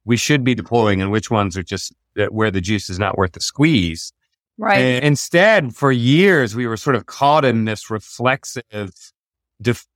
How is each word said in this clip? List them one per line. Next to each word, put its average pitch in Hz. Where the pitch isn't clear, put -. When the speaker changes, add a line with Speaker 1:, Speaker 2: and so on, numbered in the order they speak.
Speaker 1:
we 117
should 139
be 127
deploying 104
and 95
which 107
ones 101
are 92
just, -
uh, 101
where 107
the 95
juice 98
is 92
not 98
worth 92
the -
squeeze. 101
Speaker 2:
Right. 262
Speaker 1:
And 127
instead, 170
for 139
years, 131
we 123
were 113
sort 131
of 101
caught 143
in 113
this 107
reflexive 110
def-, 117